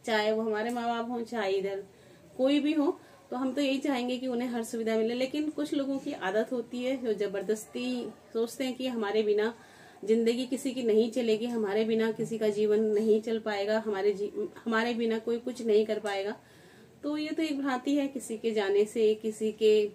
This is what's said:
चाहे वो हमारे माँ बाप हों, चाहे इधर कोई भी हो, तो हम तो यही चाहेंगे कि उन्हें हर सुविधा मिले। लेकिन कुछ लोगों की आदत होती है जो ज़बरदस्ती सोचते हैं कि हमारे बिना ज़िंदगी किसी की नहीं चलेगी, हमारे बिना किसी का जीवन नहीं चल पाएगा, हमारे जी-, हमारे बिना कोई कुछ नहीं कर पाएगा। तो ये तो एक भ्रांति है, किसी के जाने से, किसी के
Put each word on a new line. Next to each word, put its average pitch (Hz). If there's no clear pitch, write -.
चाहे 214
वो 220
हमारे 220
माँ 240
बाप 233
हों, 240
चाहे 220
इधर 196
कोई 277
भी 294
हो, 302
तो -
हम 262
तो 277
यही 277
चाहेंगे 254
कि 254
उन्हें 247
हर 233
सुविधा 226
मिले। 220
लेकिन 269
कुछ 294
लोगों 269
की 285
आदत 202
होती 247
है 254
जो 220
ज़बरदस्ती 214
सोचते 233
हैं 254
कि 254
हमारे 220
बिना 208
ज़िंदगी 233
किसी 254
की 247
नहीं 220
चलेगी, 226
हमारे 220
बिना 220
किसी 220
का 214
जीवन 208
नहीं 220
चल 226
पाएगा, 214
हमारे 208
जी-, 202
हमारे 233
बिना 226
कोई 233
कुछ 240
नहीं 220
कर 214
पाएगा। 202
तो 294
ये 302
तो 320
एक 294
भ्रांति 269
है, 277
किसी 233
के 226
जाने 202
से, 214
किसी 214
के 214